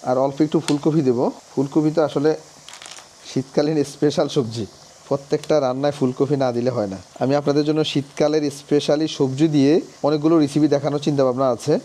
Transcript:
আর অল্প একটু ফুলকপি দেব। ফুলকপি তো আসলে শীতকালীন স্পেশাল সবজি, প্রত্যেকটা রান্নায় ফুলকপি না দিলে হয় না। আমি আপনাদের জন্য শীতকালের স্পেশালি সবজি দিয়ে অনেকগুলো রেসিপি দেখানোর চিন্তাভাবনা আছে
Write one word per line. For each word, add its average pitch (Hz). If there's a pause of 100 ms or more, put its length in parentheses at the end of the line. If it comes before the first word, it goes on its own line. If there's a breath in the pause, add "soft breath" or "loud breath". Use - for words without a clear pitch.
আর 127
অল্প 139
একটু 165
ফুলকপি 147
দেব। 120 (320)
ফুলকপি 151
তো 170
আসলে 147 (1000)
শীতকালীন 147 (140)
স্পেশাল 147
সবজি, 113 (420)
প্রত্যেকটা 151
রান্নায় 135
ফুলকপি 139
না 127
দিলে 120
হয় 104
না। 95 (240)
আমি 127
আপনাদের 143
জন্য 156 (120)
শীতকালের 147 (140)
স্পেশালি 147 (120)
সবজি 135 (100)
দিয়ে 139 (340 loud breath)
অনেকগুলো 151
রেসিপি 147
দেখানোর 143
চিন্তাভাবনা 135
আছে 143 (120)